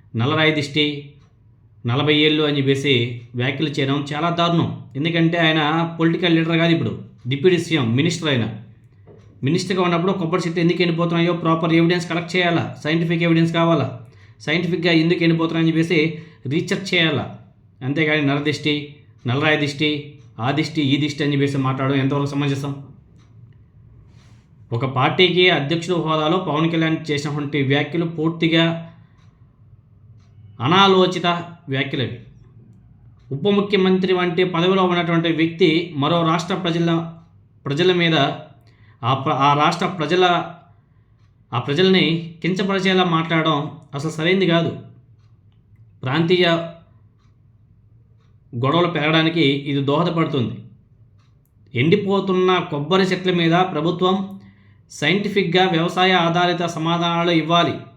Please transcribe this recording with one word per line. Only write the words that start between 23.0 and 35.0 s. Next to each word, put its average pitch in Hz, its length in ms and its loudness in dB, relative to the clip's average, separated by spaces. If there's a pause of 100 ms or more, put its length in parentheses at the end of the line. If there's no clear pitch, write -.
ఒక 123 120 -4
పార్టీకి 175 640 2
అధ్యక్షుడు 165 460 -2
హోదాలో 156 420 0
పవన్ 160 340 -2
కళ్యాణ్ 160 400 -2
చేసినటువంటి 143 520 -4
వ్యాఖ్యలు 147 420 0
పూర్తిగా 165 840 -2 (1700)
అనాలోచిత 175 840 2 (240)
వ్యాఖ్యలు 135 340 -4
అవి. - 160 -8 (1120)
ఉప 165 180 -2
ముఖ్యమంత్రి 190 640 2
వంటి 180 300 0
పదవిలో 180 400 2
ఉన్నటువంటి 170 480 0